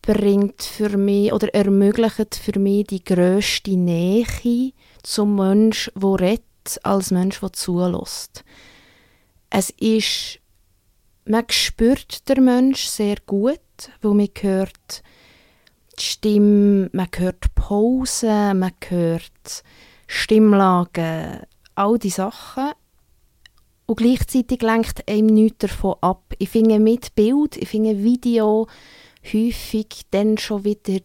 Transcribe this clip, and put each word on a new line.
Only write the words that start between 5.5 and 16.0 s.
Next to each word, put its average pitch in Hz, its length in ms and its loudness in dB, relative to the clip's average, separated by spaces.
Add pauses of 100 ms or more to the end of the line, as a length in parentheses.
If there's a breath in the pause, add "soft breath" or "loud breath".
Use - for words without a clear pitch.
der 190 260 0
redet, 196 240 0 (380)
als 196 300 -2
Mensch, 185 280 -2
der 190 120 -8
zulässt. - 920 -6 (1040 soft breath)
Es 196 220 -2
ist, - 680 -2 (840)
man 214 240 0
spürt - 800 -2
den 269 160 4
Mensch 254 420 2
sehr 208 300 -4 (100)
gut, 220 340 -2 (420)
weil 208 120 2
man 202 140 2 (120)
hört - 640 -6 (960 soft breath)
die - 40 -8